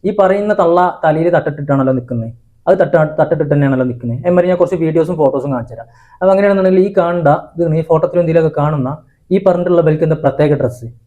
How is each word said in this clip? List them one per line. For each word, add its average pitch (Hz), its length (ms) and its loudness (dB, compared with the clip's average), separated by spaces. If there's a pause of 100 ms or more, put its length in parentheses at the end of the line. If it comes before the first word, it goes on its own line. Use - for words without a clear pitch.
ഈ - 100 0
പറയുന്ന 202 400 2
തള്ള 175 220 2 (240)
തലയിൽ 160 300 2
തട്ടിട്ടിട്ടാണല്ലോ 143 600 -2
നിൽക്കുന്നത്, 120 320 -6 (380)
അത് 180 140 4
തട്ട-, 156 400 0
തട്ടിട്ടിട്ട് 151 320 0
തന്നെയാണല്ലോ 135 360 2
നിൽക്കുന്നത്. 120 300 -6 (100)
എമ്മാതിരി 180 220 2
ഞാൻ 180 100 0
കുറച്ച് 180 220 0
വീഡിയോസും 165 380 0
ഫോട്ടോസും 139 340 0
കാണിച്ചു 117 200 -8
തരാം. - 120 -18 (340)
അത് 185 120 2
അങ്ങനെയാണെന്നുണ്ടെങ്കിൽ 190 560 2
ഈ - 100 -4
കാണണ്ട, 170 300 0 (280)
ഇത് 170 160 -2
നീ 160 160 0
ഫോട്ടോത്തിലും 170 380 0
ഇതിലൊക്കെ 160 340 2
കാണുന്ന 143 300 -2 (440)
ഈ 196 120 2
പറഞ്ഞിട്ടുള്ള 175 420 2
ബൽക്ക് 156 180 0
എന്താ 156 180 0
പ്രത്യേക 147 360 0
ഡ്രസ്സ്? 120 260 -4 (200)